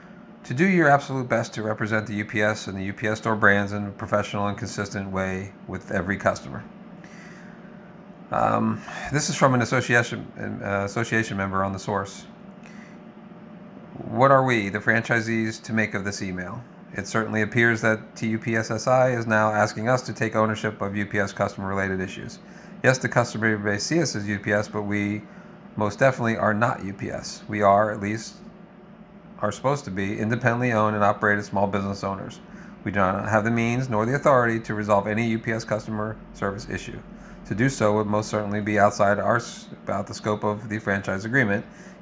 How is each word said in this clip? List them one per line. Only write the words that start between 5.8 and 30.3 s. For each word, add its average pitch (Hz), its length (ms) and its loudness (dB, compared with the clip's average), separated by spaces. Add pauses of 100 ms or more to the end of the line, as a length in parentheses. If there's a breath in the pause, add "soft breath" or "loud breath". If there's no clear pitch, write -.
every 92 260 0
customer." - 460 -4 (1700 loud breath)
Um, 110 480 2 (320 loud breath)
this 147 160 0
is 143 80 -2
from 135 160 6
an 123 80 4
association, 117 680 2 (380)
uh, 101 200 0
association 110 520 0
member 95 260 0
on 98 100 0
The 95 60 -6
Source. 98 460 -6 (1800 loud breath)
"What 123 220 6
are 135 120 8
we, 113 280 2
the 104 80 -4
franchisees, 113 840 0
to 120 100 -10
make 107 180 0
of 98 120 -4
this 101 180 -6
email? 92 400 -8 (320)
It 101 120 -6
certainly 110 360 0
appears 117 400 2
that 110 340 0
T 117 120 -4
U 110 100 0
P 113 180 -2
S 110 140 -2
S 110 160 -4
I 127 240 4
is 117 160 -2
now 107 260 4
asking 107 360 0
us 127 140 2
to 107 120 -8
take 113 200 -2
ownership 107 460 0
of 101 160 -4
U 104 100 -2
P 104 120 -4
S 98 140 0
customer-related 98 680 -2
issues. - 380 -8 (440 loud breath)
Yes, 127 160 4
the 123 100 -2
customer 110 500 2
may 104 200 -2
see 156 220 0
us 139 160 -2
as 101 100 -6
U 104 120 -2
P 110 140 -4
S, 104 140 2
but 104 160 -6
we 104 400 -2 (540 loud breath)
most 104 220 -2
definitely 123 380 2
are 104 160 2
not 110 320 0
U 98 100 -6
P - 160 -8
S. - 380 -10
We 104 140 0
are, 101 280 6
at 107 100 -4
least, 104 360 -4 (1040)
are 104 120 -2
supposed 139 320 -2
to 98 60 -8
be, 98 280 -4
independently 120 540 2